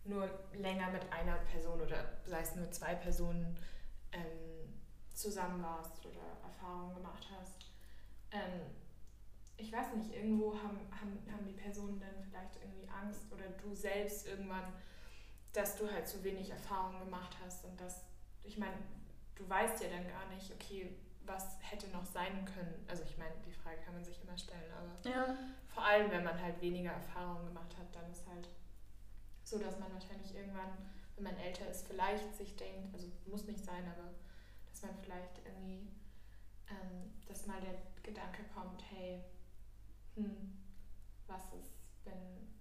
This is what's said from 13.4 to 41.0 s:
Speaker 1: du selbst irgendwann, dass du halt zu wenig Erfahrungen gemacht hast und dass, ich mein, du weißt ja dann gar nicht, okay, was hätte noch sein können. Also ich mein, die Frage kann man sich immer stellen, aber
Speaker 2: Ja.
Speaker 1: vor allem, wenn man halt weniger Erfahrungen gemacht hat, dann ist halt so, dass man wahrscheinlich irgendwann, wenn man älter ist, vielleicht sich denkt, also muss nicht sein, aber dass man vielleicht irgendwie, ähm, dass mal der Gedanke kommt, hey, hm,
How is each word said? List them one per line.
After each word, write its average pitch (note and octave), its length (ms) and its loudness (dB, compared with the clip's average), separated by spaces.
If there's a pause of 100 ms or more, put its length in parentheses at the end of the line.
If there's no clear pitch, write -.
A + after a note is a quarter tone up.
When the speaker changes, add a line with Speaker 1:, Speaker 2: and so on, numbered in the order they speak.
Speaker 1:
du G#3 120 -2
selbst G3+ 520 2
irgendwann, F#3+ 380 -2 (920)
dass G#3 220 4
du G#3+ 140 2
halt F#3 160 0
zu G3 160 -2
wenig F#3+ 280 0
Erfahrungen F#3 540 0
gemacht F#3 300 -4 (100)
hast F3+ 200 -6
und F3+ 160 -8
dass, F3+ 240 -6 (400)
ich G#3 140 -6
mein, F#3+ 140 0 (640)
du F#3+ 120 -6
weißt - 340 8
ja F3+ 60 2
dann F3+ 200 0
gar F#3 260 -4
nicht, F#3+ 180 -6
okay, F#3+ 420 -4 (300)
was F#3+ 360 -2
hätte G3+ 280 -4
noch F#3 160 0
sein F#3+ 400 0
können. F3 420 -2
Also E3+ 180 0
ich - 140 2
mein, D#3+ 140 0 (140)
die F3 60 -2
Frage D#3+ 320 0
kann F3 100 -2
man F3 100 -2
sich F3 180 -4
immer F3+ 160 -4
stellen, E3+ 400 -4
aber F3 320 -2
Speaker 2:
Ja. B3+ 240 4 (340)
Speaker 1:
vor - 160 0
allem, G#3 260 12
wenn F3 120 6
man F3 180 4
halt F3 200 2
weniger F3 320 4
Erfahrungen F3 540 0
gemacht F3 320 -4
hat, F3+ 80 -6 (100)
dann E3+ 160 -4
ist - 160 -4
halt F3+ 180 -6 (960)
so, - 160 0
dass F#3+ 220 2
man F#3+ 120 -4
wahrscheinlich G3 440 -6
irgendwann, G3 320 -4 (480)
wenn G#3+ 80 -2
man F#3+ 140 0
älter F3 300 0
ist, - 200 -2
vielleicht G3+ 480 6
sich G3 200 -4
denkt, F#3+ 360 -2
also F3+ 160 -4 (160)
muss G3+ 220 0
nicht G3+ 180 -2
sein, F3+ 220 0
aber F3 240 -4 (600)
dass - 120 -8
man G3 80 -4 (120)
vielleicht F3+ 440 -4
irgendwie, F#3+ 420 -4 (840)
ähm, F#3 400 -4 (160)
dass G3+ 200 -4
mal F#3 140 0
der F#3 140 0 (280)
Gedanke G#3 400 -4 (120)
kommt, F#3 360 -4
hey, F#3 340 -4 (880)
hm, G3+ 380 -2 (760)